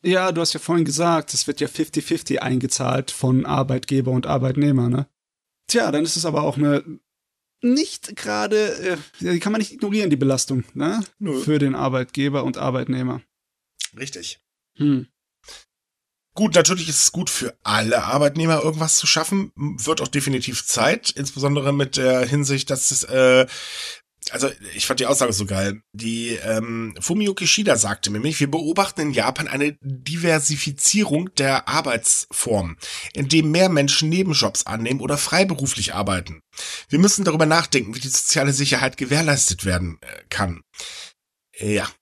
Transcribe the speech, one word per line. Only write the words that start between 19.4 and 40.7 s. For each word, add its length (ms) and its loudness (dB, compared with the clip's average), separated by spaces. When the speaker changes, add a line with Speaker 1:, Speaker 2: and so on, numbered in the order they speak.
Speaker 2:
Wird 440 -2
auch 80 -4
definitiv 560 -2
Zeit, 460 0
insbesondere 640 -2
mit 220 -2
der 280 4
Hinsicht, 460 0
dass 220 0
es, 100 0
äh, 440 6
also 200 -2
ich 120 -2
fand 140 0
die 60 0
Aussage 260 2
so 120 -2
geil. 380 -2
Die, 440 -6
ähm, 640 -4
Fumio 340 0
Kishida 420 2
sagte 340 -2
nämlich, 280 -2
wir 120 2
beobachten 500 0
in 100 0
Japan 380 -2
eine 320 -2
Diversifizierung 1500 0
der 340 0
Arbeitsform, 1080 0
indem 380 2
mehr 180 4
Menschen 400 2
Nebenjobs 580 0
annehmen 340 -4
oder 180 -2
freiberuflich 760 0
arbeiten. 480 -4
Wir 120 2
müssen 240 4
darüber 220 4
nachdenken, 500 2
wie 40 -10
die 80 -8
soziale 440 0
Sicherheit 460 0
gewährleistet 680 0
werden, 380 -2
äh, 260 -18
kann. 340 -4